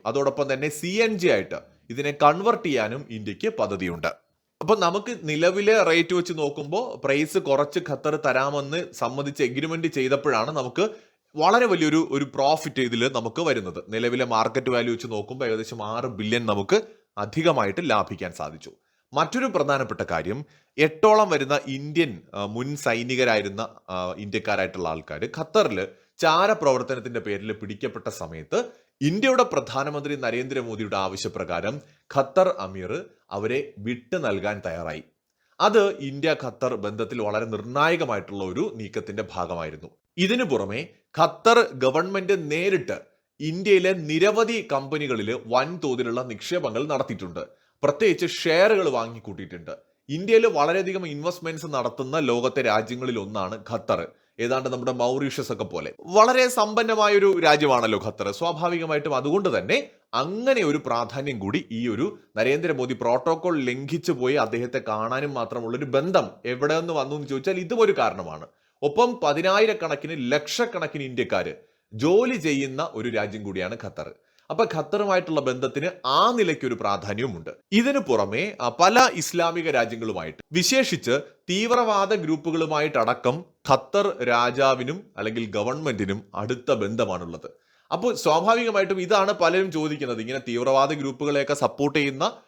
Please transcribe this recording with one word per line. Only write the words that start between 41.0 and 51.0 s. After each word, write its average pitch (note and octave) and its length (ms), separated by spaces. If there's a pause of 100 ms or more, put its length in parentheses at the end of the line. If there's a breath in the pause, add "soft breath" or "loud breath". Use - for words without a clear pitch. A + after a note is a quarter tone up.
ഖത്തർ A#3 540
ഗവൺമെന്റ് E3+ 800
നേരിട്ട് D#3+ 480 (400)
ഇന്ത്യയിലെ F#3 520
നിരവധി G3 800
കമ്പനികളിൽ C3+ 760
വൻതോതിലുള്ള B2+ 760
നിക്ഷേപങ്ങൾ C3 640
നടത്തിയിട്ടുണ്ട്. G2 540 (420 soft breath)
പ്രത്യേകിച്ച് E3 440
ഷെയറുകൾ F#3 640
വാങ്ങിക്കൂട്ടിയിട്ടുണ്ട്. G2 800 (380)
ഇന്ത്യയിൽ G3+ 380
വളരെയധികം F3+ 640